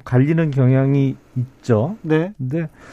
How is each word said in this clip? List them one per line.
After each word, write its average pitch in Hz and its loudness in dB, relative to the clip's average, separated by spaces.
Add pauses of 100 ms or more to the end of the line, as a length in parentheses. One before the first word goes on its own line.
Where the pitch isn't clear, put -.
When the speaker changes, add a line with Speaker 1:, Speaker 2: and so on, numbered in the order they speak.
Speaker 1:
갈리는 151 2
경향이 135 2 (200)
있죠. 127 -2
Speaker 2:
네. 165 -2
Speaker 1:
근데, 151 -6 (240)